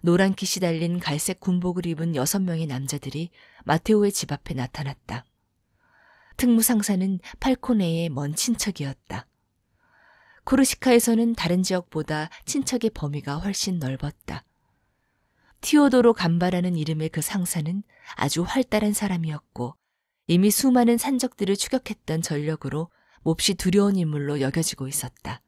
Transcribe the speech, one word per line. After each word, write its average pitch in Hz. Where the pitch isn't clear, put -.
노란 190
킷이 -
달린 170
갈색 156
군복을 180
입은 165
여섯 139
명의 165
남자들이 143
마테오의 202
집 -
앞에 -
나타났다. 131
특무상사는 208
팔코네의 180
먼 143
친척이었다. -
코르시카에서는 233
다른 180
지역보다 156
친척의 254
범위가 143
훨씬 185
넓었다. -
티오도로 254
간바라는 180
이름의 156
그 160
상사는 175
아주 175
활달한 214
사람이었고 160
이미 185
수많은 240
산적들을 247
추격했던 202
전력으로 151
몹시 165
두려운 196
인물로 147
여겨지고 135
있었다. -